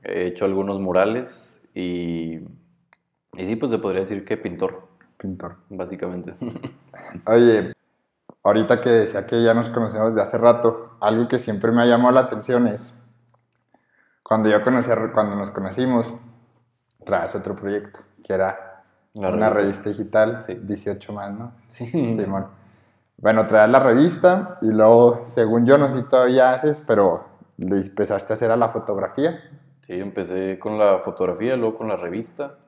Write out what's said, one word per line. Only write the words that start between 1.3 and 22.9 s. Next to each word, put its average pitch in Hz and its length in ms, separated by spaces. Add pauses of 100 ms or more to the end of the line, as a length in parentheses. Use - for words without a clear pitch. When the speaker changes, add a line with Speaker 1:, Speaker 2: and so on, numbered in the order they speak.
Speaker 1:
y, 85 640 (960)
y 92 120
sí, 110 120
pues 123 140
se 110 80
podría 95 220
decir 98 220
que 107 140
pintor. 92 500 (300)
Speaker 2:
Pintor. 92 400 (120)
Speaker 1:
Básicamente. 90 640 (460)
<laughs> - 460
Speaker 2:
Oye, 113 480 (680)
ahorita 110 360
que 123 100
decía 104 360
que 117 180
ya 113 100
nos 117 140
conocemos 110 480
de 104 60
hace 110 160
rato, 117 640
algo 113 260
que 123 120
siempre 113 340
me 120 80
ha 120 40
llamado 123 280
la 131 80
atención 120 460
es, - 260 (1300)
cuando 110 260
yo 104 140
conocí 123 280
a 113 40
Ro-, 110 160
cuando 104 240
nos 101 160
conocimos, 117 640 (880)
traes - 320
otro 101 200
proyecto, 101 440 (240)
que 95 100
era - 500 (300)
Speaker 1:
La 98 160
Speaker 2:
una 107 200
Speaker 1:
revista. 104 100
Speaker 2:
revista 101 300
digital, 107 540
Speaker 1:
Sí. - 180
Speaker 2:
dieciocho 101 500
más, 101 220
¿no? 117 180 (160)
Speaker 1:
Sí. - 180
Speaker 2:
Simón. 110 640 (680)